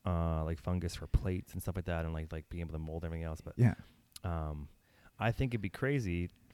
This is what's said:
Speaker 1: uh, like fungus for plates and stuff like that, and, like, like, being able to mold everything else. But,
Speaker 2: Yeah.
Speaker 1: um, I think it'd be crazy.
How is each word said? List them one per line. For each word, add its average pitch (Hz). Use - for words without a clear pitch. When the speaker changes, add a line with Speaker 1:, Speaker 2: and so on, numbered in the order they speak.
Speaker 1:
uh, 82
like 80
fungus 90
for 85
plates -
and 95
stuff 90
like 92
that, 82
and, 82
like, 80
like, 80
being 87
able 80
to 80
mold 80
everything 82
else. 80
But, -
Speaker 2:
Yeah. 120
Speaker 1:
um, 76
I 113
think 127
it'd 113
be 98
crazy. 101